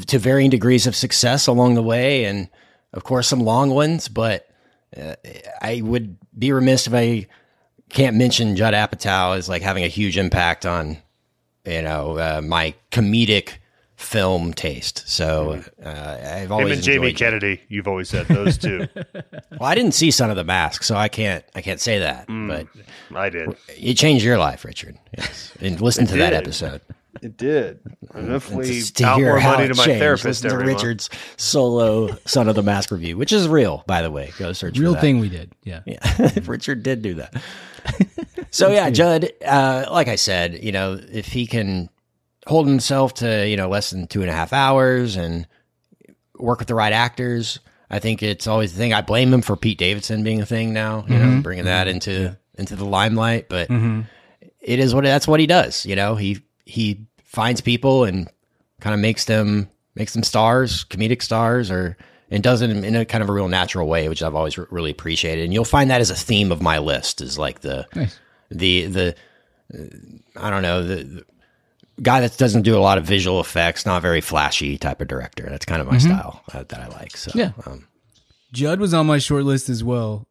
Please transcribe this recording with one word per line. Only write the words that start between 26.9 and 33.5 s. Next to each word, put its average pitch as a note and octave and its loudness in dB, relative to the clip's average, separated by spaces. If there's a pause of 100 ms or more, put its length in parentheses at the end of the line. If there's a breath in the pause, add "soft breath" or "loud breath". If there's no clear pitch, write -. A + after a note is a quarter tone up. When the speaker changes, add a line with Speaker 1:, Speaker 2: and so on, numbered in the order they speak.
Speaker 2:
It A2 -14
did. B2+ -2 (340)
I - -14
Speaker 1:
And F#2 -8
Speaker 2:
definitely B2 -6
Speaker 1:
to, G2+ -8
to B2 2
Speaker 2:
out B2+ 6
Speaker 1:
hear C3+ 4
Speaker 2:
more C#3 4
Speaker 1:
how C3+ 6
Speaker 2:
money C3+ 4
Speaker 1:
it C3+ 2
Speaker 2:
to B2+ 0
my B2 4
Speaker 1:
changed. A#2 4
Speaker 2:
therapist C#3+ 2
Speaker 1:
Listen A2+ -2
to G#2 0
Speaker 2:
every B2+ -2
month. C3+ 0
Speaker 1:
Richard's A#2 -4 (280 loud breath)
solo A#2 2 (100)
Son A#2+ 2
of A2 4
the G2+ 4
Mask G2+ 0
review, E2+ -4
which D3 0
is G3 4
real, C#3+ 2